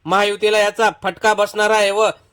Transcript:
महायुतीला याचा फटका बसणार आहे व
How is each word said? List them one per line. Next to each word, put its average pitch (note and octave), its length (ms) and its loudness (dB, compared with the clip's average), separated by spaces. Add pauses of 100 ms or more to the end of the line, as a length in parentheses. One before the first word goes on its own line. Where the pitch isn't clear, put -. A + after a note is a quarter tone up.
महायुतीला G#3 540 0
याचा G#3 300 0 (140)
फटका G#3 300 -2
बसणार G#3 360 0
आहे G#3+ 220 2
व G#3 180 0 (240)